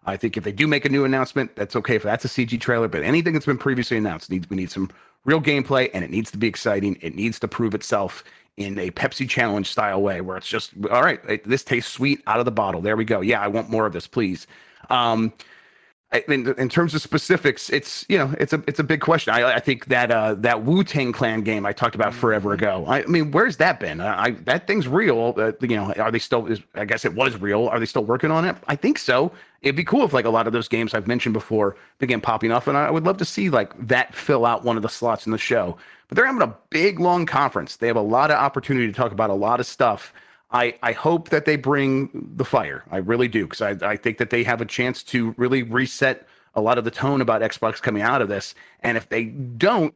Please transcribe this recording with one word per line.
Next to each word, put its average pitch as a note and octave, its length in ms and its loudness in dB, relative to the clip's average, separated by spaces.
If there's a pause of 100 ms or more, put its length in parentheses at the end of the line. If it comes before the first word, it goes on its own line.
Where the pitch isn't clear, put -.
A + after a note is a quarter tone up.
I G2 120 -4
think A2 200 -2
if G#2+ 80 -6
they G#2 80 -4
do B2+ 140 0
make D3 180 0
a C#3+ 40 2
new C#3 160 2
announcement, C3 520 0
that's G2+ 200 -4
okay A#2 200 0
if G#2+ 60 0
that's G#2+ 220 -2
a B2+ 40 -4
C B2+ 160 -2
G A#2 140 -4
trailer, A#2 300 0
but E2 140 -4
anything D#3+ 300 2
that's D3+ 140 -2
been C3+ 120 0
previously B2 380 -2
announced, G2 340 -4
needs, F#2 200 -4
we G2 60 -4
need F#2 140 -4
some F#2+ 200 -4 (340)
real D#3 160 2
gameplay, C3+ 540 0
and F#2 100 -4
it - 60 -10
needs G#2+ 220 -4
to G2+ 60 -10
be A2+ 80 0
exciting. G2+ 540 -2
It E2 140 -8
needs A2 260 -4
to - 80 -4
prove A2 260 -2
itself G2+ 500 -4 (320)
in G2 220 -6
a F#2 120 -6
Pepsi B2+ 380 -6
Challenge G#2 400 -2
style G2+ 340 -2
way, F#2+ 180 -2
where F#2 160 -8
it's - 120 -12
just, - 240 -6 (180)
"All A#2+ 120 4
right, D#3+ 260 2
it, G#2 160 -2
this B2+ 200 0
tastes A#2+ 260 -4
sweet C#3 360 -2
out A2 140 2
of B2 40 0
the B2 60 0
bottle. G2 300 -2
There G#2+ 160 0
we A2+ 80 -2
go. G#2+ 160 0
Yeah, G#2+ 200 0
I G2+ 60 -2
want G#2+ 240 -4
more A2 160 2
of F#2 60 -2
this, E2+ 140 -8
please." F#2+ 400 -4 (440)
Um, A2+ 420 2 (800)
I, A#2+ 160 0
in, C3 320 0
in B2+ 120 0
terms E3 240 2
of D#3 80 -2
specifics, - 680 0
it's, - 400 -4
you G3 80 4
know, C#3+ 220 2
it's - 160 4
a, D3+ 120 -2
it's C#3+ 120 -2
a D#3 40 0
big D3 200 0
question. D3+ 320 2
I, A#2+ 220 4
I A#2+ 40 2
think B2+ 260 -2
that, B2 240 2
uh, A2 280 4
that A#2 260 2
Wu-Tang D3 480 2
Clan A2 300 0
game G#2 240 -2
I G2+ 80 -2
talked A#2+ 200 0
about G#2+ 200 0
forever G#2 400 2
ago, F#2 340 0
I, C3+ 140 2
I - 40 -6
mean, D#3 240 2
where's F#3 280 2
that E3+ 200 2
been? E2 220 -6
I, G2 220 -2
I, A#2+ 80 2
that B2 360 -2
thing's G3 220 0
real. B2+ 480 2
Uh, A2 240 0
you A#2+ 160 0
know, G2 220 -4
are A2 120 0
they A2+ 80 0
still, A#2 280 -2
is, A2 160 -4 (120)
I G#2 120 -4
guess A2 180 -2
it - 80 0
was A#2+ 260 0
real. G2+ 300 0
Are A#2 100 0
they A2+ 60 0
still A2 220 -2
working C3 240 0
on E3 160 2
it? F3 100 -2 (120)
I D3+ 60 0
think C4 240 0
so. C3+ 320 2 (300)
It'd C#3 160 0
be E3+ 80 0
cool C4+ 220 4
if, C#3 80 0
like, A#2+ 100 4
a A2+ 60 4
lot A2+ 160 4
of A2+ 80 0
those A2+ 120 0
games A2+ 280 -2
I've G2+ 120 -2
mentioned A#2+ 280 0
before G#2 420 0 (220)
began A#2+ 240 0
popping A2+ 300 0
up, B2 140 0
and C#3+ 120 2
I, D3 80 2
I - 40 0
would D#3+ 140 0
love F#3+ 140 2
to F3 80 -2
see, G3 240 -2
like, A2+ 240 2 (120)
that B2+ 280 2
fill A#2+ 320 2
out A#2 180 0
one A#2 140 2
of G#2 40 -2
the G#2+ 60 -2
slots - 380 -2
in A2 60 -2
the A2 40 0
show. G2 400 0 (320)
But - 80 -4
they're A#3 80 4
having C4 160 0
a A2+ 160 0 (140)
big, E3 300 2
long F3 260 2
conference. C3 500 0
They A#2 100 -2
have A#2 100 2
a A2 40 4
lot A#2+ 300 4
of D3 80 4
opportunity C3 480 0
to G2 80 -4
talk A#2+ 180 0
about G#2+ 160 0
a G2+ 60 0
lot A2 260 2
of B2+ 60 -4
stuff. - 480 0 (360)
I, A#2+ 320 0
I A#2 100 0
hope E3 360 0
that D3 160 2
they D#3 120 2
bring C3+ 520 2 (260)
the C3 120 -4
fire. D2+ 440 -2
I F2 60 -6
really A#2 320 0
do, A2 180 0
'cause - 140 -14
I, G#2 160 -2 (100)
I G#2 120 0
think A2+ 180 -2
that A#2 140 -2
they A#2+ 140 2
have A#2+ 180 0
a - 20 -2
chance B2+ 380 -4
to A2+ 340 -2
really B2 260 2
reset C3 640 -2 (280)
a A2 80 0
lot A#2+ 160 4
of A2 60 -2
the A#2 60 -2
tone C#3 300 0
about A2+ 220 2
Xbox A2 400 -4
coming G#2 180 0
out A#2+ 220 2
of G2+ 60 0
this. G2 260 -6 (260)
And A#2+ 160 0
if - 140 -4
they A2+ 140 -2
don't, C3+ 720 0